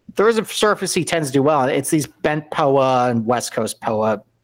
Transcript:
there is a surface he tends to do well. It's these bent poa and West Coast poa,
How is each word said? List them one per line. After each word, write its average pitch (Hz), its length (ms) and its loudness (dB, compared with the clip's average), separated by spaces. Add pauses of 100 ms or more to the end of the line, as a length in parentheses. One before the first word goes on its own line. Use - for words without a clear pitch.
(160)
there 202 120 4
is 220 100 2
a 196 60 -2
surface - 480 -2
he 175 120 0
tends 160 240 -2
to 127 40 -6
do 139 100 2
well. 139 260 2
It's 143 220 -2
these 156 160 0
bent 151 440 -4
poa 131 600 2
and 117 160 0
West 120 260 -2
Coast 110 280 -6
poa, 110 420 -2 (220)